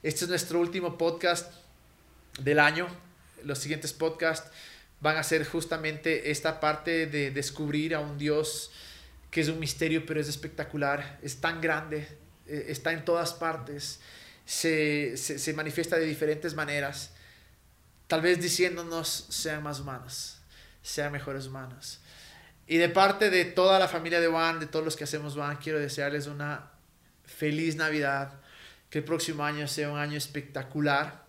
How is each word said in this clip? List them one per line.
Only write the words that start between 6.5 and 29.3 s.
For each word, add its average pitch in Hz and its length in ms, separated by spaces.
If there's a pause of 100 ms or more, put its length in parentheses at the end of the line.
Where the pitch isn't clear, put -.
parte 156 480
de 143 240
descubrir 151 640
a 151 40
un 147 180
Dios 151 540 (600)
que 165 100
es 151 80
un 160 100
misterio, 156 460
pero 156 140
es 143 80
espectacular. 143 960
Es 139 180
tan 165 180
grande, 156 480 (380)
eh, 147 220
está 160 260
en 156 100
todas 170 300
partes. 143 680 (460)
Se, 147 720
se, 139 220
se 156 140
manifiesta 156 440
de 160 80
diferentes 151 480
maneras. 147 580 (960)
Tal 165 140
vez 175 180
diciéndonos, 170 880
"Sean 151 340
más 147 160
humanos, 127 580 (460)
sean 147 280
mejores 135 360
humanos". 131 520 (680)
Y 165 100
de 170 120
parte 196 400
de 180 160
toda 185 340
la 185 80
familia 170 340
de 170 60
One, 165 320
de 156 80
todos 160 180
los 156 100
que - 80
hacemos 147 320
One, 147 260
quiero 156 180
desearles 143 480
una 147 440 (540)
feliz 156 500
Navidad. 143 640 (500)
Que 151 100
el 151 60
próximo 160 380